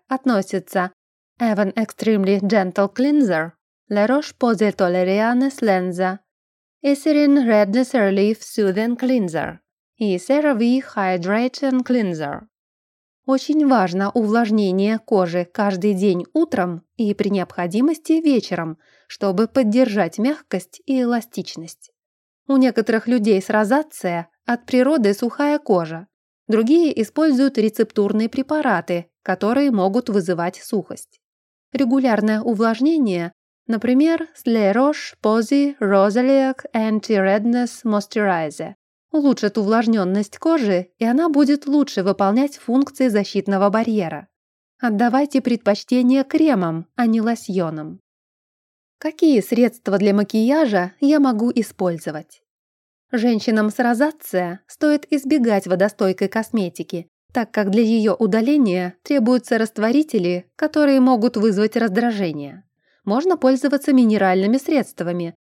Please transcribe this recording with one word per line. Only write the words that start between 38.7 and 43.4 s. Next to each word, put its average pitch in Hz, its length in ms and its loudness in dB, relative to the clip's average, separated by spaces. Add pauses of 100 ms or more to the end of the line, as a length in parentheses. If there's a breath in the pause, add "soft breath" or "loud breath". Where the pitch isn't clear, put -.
улучшит 277 460 0
увлажнённость 214 840 0
кожи, 208 580 0
и 226 80 -4
она 285 240 0
будет 285 380 2
лучше 277 360 0
выполнять 202 540 0
функции 262 500 -2
защитного 202 600 0